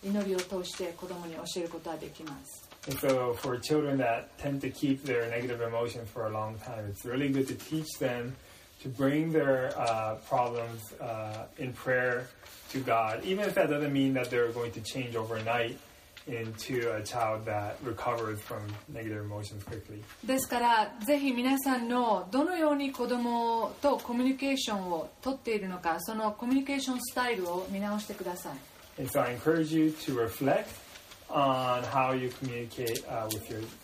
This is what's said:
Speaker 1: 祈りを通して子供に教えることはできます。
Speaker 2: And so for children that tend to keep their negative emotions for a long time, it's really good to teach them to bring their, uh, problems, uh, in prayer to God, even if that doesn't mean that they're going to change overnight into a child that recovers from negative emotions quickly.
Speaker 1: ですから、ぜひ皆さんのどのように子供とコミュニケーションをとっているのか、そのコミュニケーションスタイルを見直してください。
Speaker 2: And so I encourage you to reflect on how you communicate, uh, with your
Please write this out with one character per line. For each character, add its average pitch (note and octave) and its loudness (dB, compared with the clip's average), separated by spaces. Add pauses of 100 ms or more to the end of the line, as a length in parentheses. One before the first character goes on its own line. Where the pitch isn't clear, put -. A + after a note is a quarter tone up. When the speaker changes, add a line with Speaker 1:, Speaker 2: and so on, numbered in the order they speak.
Speaker 1:
祈 G3+ 2
り F#3+ 0
を F#3 2
通 F3+ -2
し - -8
て F3 -4
子 F3+ -10
供 F3 -8
に E3 -8
教 E3 -10 (140)
え F3 -2
る E3 -4
こ E3 -8
と E3 -8
は D#3 -4
で D#3 -10
き - -14
ま C#3+ -10
す。 - -18 (240)
Speaker 2:
And C3+ -4
so B2+ 4
for B2 -2
children C#3+ 2
that A#2 2 (100)
tend C#3 -2
to C3+ -2
keep C3+ 2
their A#2+ 2
negative A#2+ -2
emotions A#2 -2
for A2+ -4
a G#2+ 0
long G#2+ -4
time, A2 -8
it's G2 -10
really C3 0
good C3+ 2
to A#2 -4
teach D#3 -6
them B2 -2 (460)
to C#3 -8
bring D3 2
their, C3+ 4
uh, A2 2 (120)
problems, A#2 0
uh, A2 -6 (120)
in B2+ -4
prayer B2+ 0 (420)
to C3 -2
God, A2+ 2
even G3 0
if F#3 0
that E3+ 4
doesn't D3 0
mean C3+ 4
that B2+ 0
they're A#2+ 2
going A#2 -2
to A2+ -10
change A#2+ -6
overnight A#2 -2 (520)
into A#2 -4
a G#2+ -4
child A2 -2
that G#2 -2
recovers A2+ -4
from G#2+ -8 (260)
negative A2 -6
emotions G#2 -8
quickly. G#2+ -12 (220)
Speaker 1:
で C4 2
す C4 -2
か B3 0
ら、 A3+ 6 (100)
ぜ C#4+ 6
ひ C#4 2
皆 B3+ 4
さ C4 2
ん A#3 -2
の A#3 4
ど C4+ 4
の F4+ 2
よ D#4 6
う C#4+ 4
に C#4 0
子 A#3+ -2
供 A#3 2
と C4+ 4
コ A#3+ -4
ミ A#3+ 2
ュ - 4
ニ C4+ 4
ケ C#4 0
ー C4 2
シ B3+ -2
ョ G#3 0
ン F3+ -2
を D#3+ -2 (120)
と C4+ -2
っ C4+ -4
て A3 -2
い - 0
る F#3 -2
の F3+ -4
か、 E3 0
そ A3 -4
の G#3+ 2
コ A#3+ -6
ミ B3 4
ュ - 6
ニ C4+ 4
ケ C#4 0
ー C4+ 0
シ C4 -2
ョ B3+ 2
ン B3 -2
ス - -8
タ B3 2
イ A3+ 2
ル F3+ 0
を F3+ -2
見 G3 -2
直 G#3 0
し G#3 -6
て G#3 -8
く F#3+ -8
だ F3+ -4
さ E3+ -8
い。 - -14 (240)
Speaker 2:
And C3 -4
so C#3+ 2
I A#2+ 2
encourage D#3 2
you D#3 6 (160)
to C#3 0
reflect A#2+ 2 (580)
on B2+ 4
how C3 2
you B2+ 0 (100)
communicate, A#2+ -4
uh, A2+ -2
with G#2+ -6
your A2 -6 (240)